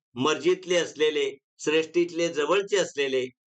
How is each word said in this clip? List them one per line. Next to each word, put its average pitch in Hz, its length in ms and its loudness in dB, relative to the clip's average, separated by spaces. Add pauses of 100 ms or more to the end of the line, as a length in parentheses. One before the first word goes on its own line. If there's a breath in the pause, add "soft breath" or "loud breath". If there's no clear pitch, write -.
(160)
मर्जीतले 156 600 0
असलेले, 147 540 0 (280)
श्रेष्ठीतले 160 720 0
जवळचे 180 500 0
असलेले 135 480 -2 (320)